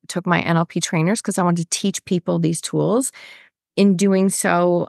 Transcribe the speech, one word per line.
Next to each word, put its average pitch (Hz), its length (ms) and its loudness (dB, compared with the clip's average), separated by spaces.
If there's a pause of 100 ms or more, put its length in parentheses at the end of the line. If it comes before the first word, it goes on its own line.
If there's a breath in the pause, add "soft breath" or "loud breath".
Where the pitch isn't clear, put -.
took - 180 -6
my 175 140 2
N 170 160 0
L 165 80 2
P - 160 -6
trainers 175 400 0
'cause - 180 -6
I 190 40 2
wanted 175 260 0
to - 100 -6
teach - 260 -4
people 175 340 -2
these 165 220 0
tools. 175 500 -2 (640 loud breath)
In 196 200 4
doing 190 340 2
so, 175 580 0